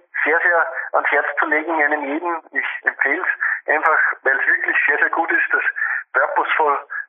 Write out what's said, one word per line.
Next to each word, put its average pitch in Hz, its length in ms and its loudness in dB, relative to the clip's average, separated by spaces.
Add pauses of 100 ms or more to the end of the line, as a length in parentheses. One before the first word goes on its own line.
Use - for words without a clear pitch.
(240)
sehr, 156 180 2
sehr 170 260 4 (260)
ans - 180 2
Herz - 160 2 (120)
zu - 60 2
legen, 156 360 0
einem 147 220 2
jeden. 160 380 -4 (100)
Ich - 360 -6
empfehle 143 340 -2
es - 520 -4
einfach, 156 240 2 (260)
weil 135 160 2
es - 80 -2
wirklich 349 280 0 (120)
sehr, - 100 2
sehr 330 120 0
gut 330 220 0
ist, 349 200 2
das - 120 0 (500)
Purposeful 143 640 2 (320)